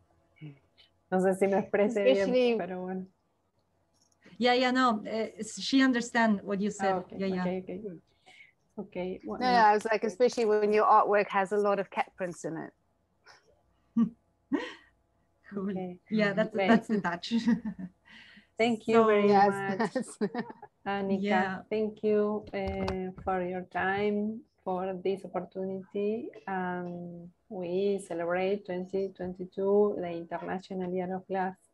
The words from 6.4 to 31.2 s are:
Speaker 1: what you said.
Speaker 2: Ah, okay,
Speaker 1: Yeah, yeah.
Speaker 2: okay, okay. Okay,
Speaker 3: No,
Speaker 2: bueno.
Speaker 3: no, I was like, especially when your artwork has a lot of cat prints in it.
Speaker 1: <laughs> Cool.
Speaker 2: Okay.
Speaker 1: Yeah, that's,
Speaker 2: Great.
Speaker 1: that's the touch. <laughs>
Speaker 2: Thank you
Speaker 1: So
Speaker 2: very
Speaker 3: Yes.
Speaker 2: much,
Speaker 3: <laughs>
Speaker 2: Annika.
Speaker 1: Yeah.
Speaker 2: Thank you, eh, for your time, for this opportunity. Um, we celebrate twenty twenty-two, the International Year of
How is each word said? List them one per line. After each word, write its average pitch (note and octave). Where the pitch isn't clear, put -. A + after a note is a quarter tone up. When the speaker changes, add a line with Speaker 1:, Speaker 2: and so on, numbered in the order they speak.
Speaker 1:
what G3
you G#3
said. G3
Speaker 2:
Ah, F#3
okay, -
Speaker 1:
Yeah, F#3+
yeah. F#3
Speaker 2:
okay, F#3
okay. F3
Okay, G3+
Speaker 3:
No, -
Speaker 2:
bueno. A3
Speaker 3:
no, A#3+
I G#3+
was G#3+
like, A3
especially A#3
when G#3+
your G#3+
artwork G#3
has G3
a G#3
lot G3+
of F#3
cat -
prints F3+
in D#3+
it. D3
Speaker 1:
<laughs> A#3
Cool. G3
Speaker 2:
Okay. F3+
Speaker 1:
Yeah, G#3
that's, G#3+
Speaker 2:
Great. F#3+
Speaker 1:
that's -
the G#3+
touch. E3+
<laughs> -
Speaker 2:
Thank A3+
you A3
Speaker 1:
So A3+
Speaker 2:
very G3+
Speaker 3:
Yes. G3+
Speaker 2:
much, G3
Speaker 3:
<laughs> -
Speaker 2:
Annika. G3
Speaker 1:
Yeah. F#3+
Speaker 2:
Thank G#3+
you, G#3+
eh, F#3+
for F#3
your F3+
time, G#3
for F#3+
this F#3+
opportunity. F#3+
Um, F3
we F#3+
celebrate F3+
twenty F#3
twenty-two, G3
the F3
International F3
Year F#3
of F#3